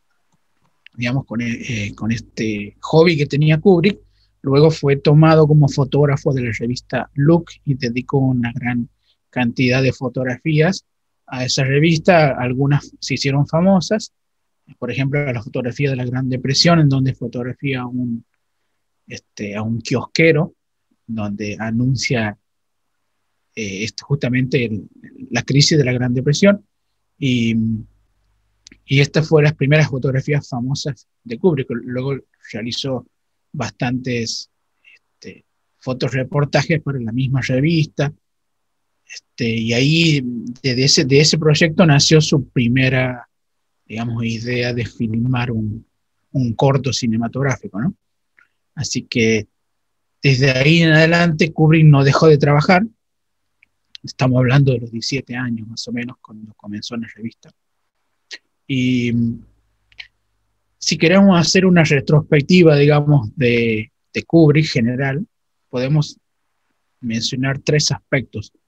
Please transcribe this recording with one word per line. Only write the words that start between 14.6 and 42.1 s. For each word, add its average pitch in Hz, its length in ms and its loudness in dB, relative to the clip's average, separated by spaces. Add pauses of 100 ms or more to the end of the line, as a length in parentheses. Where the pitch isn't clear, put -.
por 120 120 -8
ejemplo, 139 420 -4
la 120 100 -6
fotografía 131 480 -4
de 131 60 -4
la 123 80 -4
Gran 127 240 -4
Depresión, 135 500 2
en 151 100 4
donde 131 260 0
fotografía 127 640 -8
a 127 60 -10
un, 123 380 -6 (840)
este, 104 500 -12
a 110 60 -6
un 113 180 -6
kiosquero, 151 760 0 (520)
donde 104 520 -8
anuncia, 113 800 -2 (1200)
eh, 101 280 -8
esto, - 220 -12
justamente 127 600 -2
el, 107 200 -6 (440)
la 117 120 -4
crisis 143 360 2
de 139 60 4
la 123 80 -2
Gran 123 220 -2
Depresión, 147 500 2 (540)
y, 117 380 0 (1300)
y 139 160 0
esta 143 220 0
fue 156 200 2
las 151 120 2
primeras 143 340 2
fotografías 135 600 -4
famosas 131 600 -8 (160)
de 117 140 -12
Kubrick. 156 320 0
Luego 127 460 -6 (360)
realizó 120 540 -8 (440)
bastantes, 123 1000 -6 (440)
este, - 520 -20 (320)
fotorreportajes 139 1040 -4
para 139 180 -6
la 113 120 -8
misma 135 280 -2
revista, 147 720 -2 (960)
este, - 380 -8
y 113 240 -4
ahí, 147 500 2 (400)
desde 131 220 0
ese, 143 220 2
de 139 140 4
ese 156 180 2
proyecto 156 480 2
nació 151 340 4